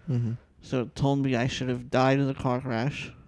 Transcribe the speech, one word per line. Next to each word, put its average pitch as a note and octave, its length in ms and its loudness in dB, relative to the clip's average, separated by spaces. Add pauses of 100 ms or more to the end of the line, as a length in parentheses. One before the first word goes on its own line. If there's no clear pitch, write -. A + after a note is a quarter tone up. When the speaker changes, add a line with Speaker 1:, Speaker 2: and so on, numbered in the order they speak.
Speaker 1:
Mm-hmm. A#2+ 220 0 (300)
Speaker 2:
So B2+ 220 -2
it - 120 -10
told C#3 240 2
me C3+ 160 2
I A#2+ 120 2
should B2+ 200 -4
have B2 240 -4
died C3 280 4
in C#3 80 2
the C3+ 60 -2
car B2 280 -2
crash, B2+ 500 -4 (160)